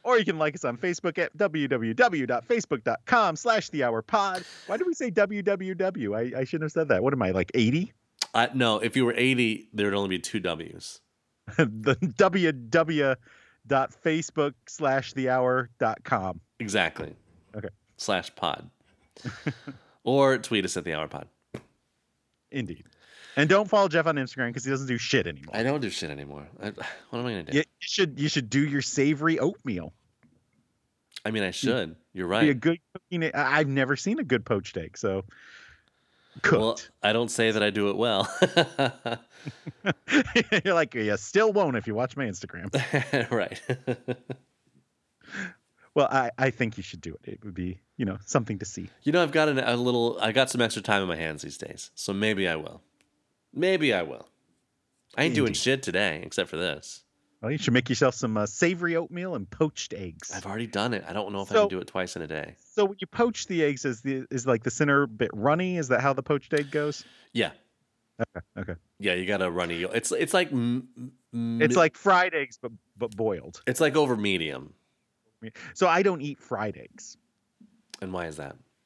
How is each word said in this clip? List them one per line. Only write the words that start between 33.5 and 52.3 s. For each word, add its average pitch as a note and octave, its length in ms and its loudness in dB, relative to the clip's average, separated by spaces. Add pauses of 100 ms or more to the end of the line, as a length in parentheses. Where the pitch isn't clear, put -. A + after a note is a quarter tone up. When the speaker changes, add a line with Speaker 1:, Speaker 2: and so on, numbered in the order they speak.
Speaker 1:
I've D#3 100 2
never C3+ 260 2
seen A3 240 -2
a D4 40 -4
good B2 220 2
poached - 320 -2
egg, E2 200 -10
so F#2+ 260 -2 (1200)
Speaker 2:
Well, A2+ 320 4
Speaker 1:
cooked. - 160 -16 (100)
Speaker 2:
I G#2 120 4
don't A#2 180 2
say A2+ 200 4
that G#2+ 120 2
I G#2 60 4
do G2+ 200 2
it G2 80 -2
well. G#2 300 2 (140)
<laughs> C3 800 2 (640)
Speaker 1:
<laughs> - 840 0
You're G3 80 4
like, E3 200 2
"You G#2+ 240 2
still G#3+ 360 2
won't F3 220 2
if A2 120 -2
you G#2+ 80 -4
watch B2 220 -2
my C#3 80 -4
Instagram." F#2+ 440 -10 (580)
Speaker 2:
<laughs> - 40 -4
Right. A2+ 360 -2
<laughs> B2+ 500 -4 (1800)
Speaker 1:
Well, C#3+ 140 6
I, B2+ 300 2
I C3 100 4
think A#2 280 -2
you G2+ 40 -10
should F2+ 200 -14
do D#2+ 220 -12
it. - 100 -12
It - 120 -18
would G2 80 -12
be, F2+ 260 -6 (180)
you - 80 0
know, - 200 -2
something A2+ 320 0
to G#2 80 -10
see. F2+ 240 -12 (140)
Speaker 2:
You D3 80 0
know, F3 100 4
I've D#3 100 2
got D#3 160 4
an, C#3 120 2
a A#2+ 180 2
little, A#2+ 420 2
I A2 120 0
got B2+ 180 4
some B2 100 -2
extra A2+ 220 2
time G2+ 220 2
in F#2+ 40 -2
my F2 80 -2
hands D#2 280 -6
these D2 160 -12
days, - 340 -12
so - 200 -6
maybe G2 340 0